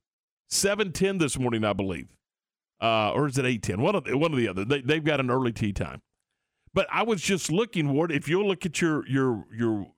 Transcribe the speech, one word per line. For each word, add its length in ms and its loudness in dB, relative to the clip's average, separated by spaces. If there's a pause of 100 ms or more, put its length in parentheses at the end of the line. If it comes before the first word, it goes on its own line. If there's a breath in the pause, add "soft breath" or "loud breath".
(500)
Seven 440 0
ten 240 0
this 200 0
morning, 280 0
I 80 2
believe. 340 -4 (760)
Uh, 300 2
or 160 2
is 100 -2
it 80 2
eight 180 0
ten? 180 -2
One 140 2
of 100 -2
the, 120 0
one 140 2
of 60 0
the 100 4
other. 160 -2
They, 160 0
they've 240 0
got 160 0
an 100 0
early 220 0
tee 220 -2
time. 280 -8 (720)
But 180 0
I 120 0
was 180 0
just 300 -2
looking, 400 0
Ward, 220 2
if 160 -4
you'll 180 2
look 180 -2
at 140 -4
your, 280 0
your, 440 0
your, 360 0 (100)